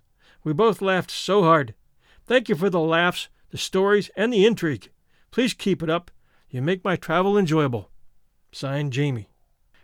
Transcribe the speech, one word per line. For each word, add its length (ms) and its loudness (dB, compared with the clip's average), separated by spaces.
We 80 -2
both 300 0
laughed 280 -2
so 320 0
hard. 320 2
Thank 240 0
you 40 0
for 140 0
the 120 0
laughs, 480 0
the 80 -14
stories, 580 0
and 160 -2
the 140 4
intrigue. 460 0
Please 240 0
keep 280 -2
it 60 -4
up. 220 -4
You 100 -6
make 240 -2
my 120 0
travel 420 0
enjoyable." 520 0
Signed, 400 -6
Jamie. 380 -4